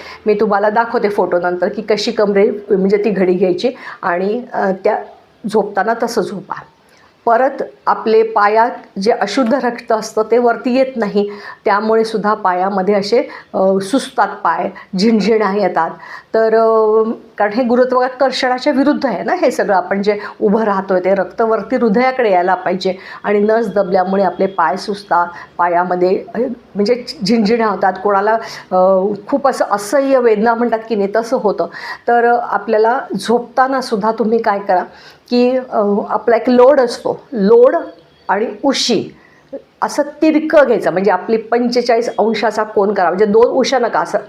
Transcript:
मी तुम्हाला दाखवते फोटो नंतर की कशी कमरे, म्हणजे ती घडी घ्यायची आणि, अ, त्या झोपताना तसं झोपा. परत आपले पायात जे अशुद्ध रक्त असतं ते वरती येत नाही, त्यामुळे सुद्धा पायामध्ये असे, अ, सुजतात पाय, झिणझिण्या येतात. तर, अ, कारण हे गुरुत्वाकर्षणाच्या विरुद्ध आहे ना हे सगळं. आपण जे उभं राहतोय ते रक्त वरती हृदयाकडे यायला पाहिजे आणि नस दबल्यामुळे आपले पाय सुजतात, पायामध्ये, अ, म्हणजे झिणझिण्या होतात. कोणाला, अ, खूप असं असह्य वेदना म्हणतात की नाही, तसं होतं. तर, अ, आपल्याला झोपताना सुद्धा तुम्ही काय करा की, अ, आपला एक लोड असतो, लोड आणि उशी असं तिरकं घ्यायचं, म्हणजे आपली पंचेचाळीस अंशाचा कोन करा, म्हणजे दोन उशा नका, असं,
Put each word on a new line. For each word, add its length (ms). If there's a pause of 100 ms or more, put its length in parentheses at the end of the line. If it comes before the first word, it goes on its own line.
(260)
मी 80
तुम्हाला 360
दाखवते 380
फोटो 300
नंतर 300
की 140
कशी 300
कमरे, 380
म्हणजे 460
ती 140
घडी 240
घ्यायची 360 (320)
आणि, 400 (100)
अ, 180 (140)
त्या 140 (540)
झोपताना 400 (100)
तसं 200
झोपा. 320 (680)
परत 380 (240)
आपले 360
पायात 800
जे 100
अशुद्ध 420
रक्त 380
असतं 380
ते 80
वरती 380
येत 200
नाही, 340 (340)
त्यामुळे 400
सुद्धा 300
पायामध्ये 600
असे, 340 (260)
अ, 180 (100)
सुजतात 460
पाय, 420 (280)
झिणझिण्या 580
येतात. 340 (440)
तर, 200
अ, 480 (360)
कारण 140
हे 100
गुरुत्वाकर्षणाच्या 1080
विरुद्ध 340
आहे 160
ना 120
हे 160
सगळं. 260
आपण 260
जे 160 (220)
उभं 220
राहतोय 380
ते 140
रक्त 260
वरती 360
हृदयाकडे 560
यायला 220
पाहिजे 400 (300)
आणि 160
नस 280
दबल्यामुळे 540
आपले 240
पाय 300
सुजतात, 500 (320)
पायामध्ये, 640 (100)
अ, 40 (360)
म्हणजे 300 (220)
झिणझिण्या 400
होतात. 260 (120)
कोणाला, 300 (380)
अ, 40 (500)
खूप 220
असं 220
असह्य 480
वेदना 360
म्हणतात 340
की 60
नाही, 220
तसं 200
होतं. 300 (420)
तर, 160
अ, 180
आपल्याला 580 (200)
झोपताना 600
सुद्धा 380
तुम्ही 240
काय 160
करा 260 (460)
की, 260
अ, 380 (140)
आपला 280
एक 140
लोड 300
असतो, 420 (100)
लोड 440 (520)
आणि 180 (160)
उशी 460 (760)
असं 200
तिरकं 640
घ्यायचं, 260
म्हणजे 180
आपली 260
पंचेचाळीस 720 (100)
अंशाचा 440
कोन 320
करा, 140
म्हणजे 160
दोन 220
उशा 320
नका, 220
असं, 180 (100)